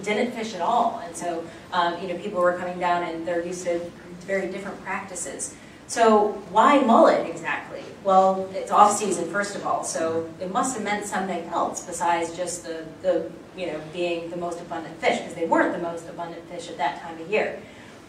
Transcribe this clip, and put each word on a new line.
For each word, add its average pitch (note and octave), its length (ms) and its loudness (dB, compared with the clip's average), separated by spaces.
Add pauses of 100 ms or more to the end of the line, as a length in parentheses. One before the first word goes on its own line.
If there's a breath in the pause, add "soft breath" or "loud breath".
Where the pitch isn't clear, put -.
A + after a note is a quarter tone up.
didn't A3 300 0
fish G#3+ 240 -6
at E3+ 40 -8
all? F3 440 2
And E3 100 -12
so, E3+ 300 -4 (280 loud breath)
um, F3 300 0
you F#3 60 -4
know, F3 100 -4
people F#3+ 220 -2
were F3+ 140 6
coming F3+ 260 -6
down F3 240 2
and E3 200 -6
they're F3 220 -2
used F3+ 200 -6
to E3+ 120 0 (440)
very F#3+ 280 -2
different - 320 -8
practices. F#3+ 720 -8 (320 loud breath)
So A3+ 460 6 (180)
why B3+ 300 8
mullet - 480 8
exactly? - 540 -8 (200)
Well, F#3+ 520 6
it's F#3+ 180 -6
off G#3 240 8
season, F3 340 -2
first G3+ 240 -2
of - 120 -8
all, F3 180 0
so E3 440 -2 (120)
it F#3 100 -4
must A3 240 0
have G3+ 100 -6
meant G3+ 200 -2
something F#3+ 440 -4
else - 360 -2
besides E3+ 500 0
just F3+ 300 -6
the, D#3+ 220 -8 (160)
the, F3 280 2 (260)
you F3+ 100 -6
know, D#3 140 -6 (120)
being E3+ 380 -2
the F3+ 60 -8
most F3 240 -4
abundant - 400 -10
fish, - 200 2
'cause - 140 -10
they E3 100 -4
weren't - 280 4
the F3 100 -4
most E3+ 260 -6
abundant E3 400 -12
fish - 220 -12
at - 80 -10
that - 240 -2
time D#3+ 180 -12
of E3 80 -12
year. - 320 0 (480 loud breath)